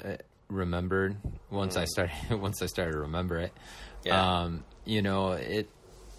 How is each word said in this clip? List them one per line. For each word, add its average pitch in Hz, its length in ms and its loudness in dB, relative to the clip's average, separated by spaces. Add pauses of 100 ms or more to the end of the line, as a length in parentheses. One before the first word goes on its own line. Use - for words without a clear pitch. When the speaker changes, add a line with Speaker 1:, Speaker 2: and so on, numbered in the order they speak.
Speaker 1:
uh, 95 120 -4 (320)
remembered 95 680 2 (340)
once 98 260 0
I 87 80 2
Speaker 2:
Mm. 82 40 0
Speaker 1:
started, 87 260 0 (160)
<laughs> - 0 - (100)
once 104 220 -2
I 90 40 0
started 87 260 -2
to 78 80 0
remember 85 380 0
it. 85 140 -2 (520)
Speaker 2:
Yeah. 92 380 4
Speaker 1:
Um, 85 220 -4 (200)
you 110 180 2
know, 98 300 4
it, 85 360 0 (500)